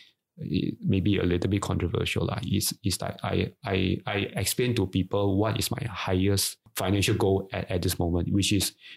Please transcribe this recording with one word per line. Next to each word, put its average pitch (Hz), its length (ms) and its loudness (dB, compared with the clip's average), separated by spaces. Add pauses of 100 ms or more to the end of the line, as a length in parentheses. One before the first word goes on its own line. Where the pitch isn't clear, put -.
(380)
it - 440 -2
may 107 180 2
be 95 180 2
a 90 60 0
little 87 260 0
bit 98 120 0
controversial - 640 -2
lah. - 180 -4
It's, - 300 -2 (100)
it's 92 180 -2
like - 220 -6
I, 95 300 -2 (120)
I, 95 400 0
I 107 100 -4 (200)
explain 123 400 0
to 98 120 2
people 98 500 0
what 107 220 2
is - 120 -4
my - 180 -4
highest 95 680 0 (180)
financial 101 400 2
goal 98 360 2
at, 92 200 -6
at 90 100 0
this 90 160 0
moment, 87 340 0
which 98 220 2
is 98 200 0 (240)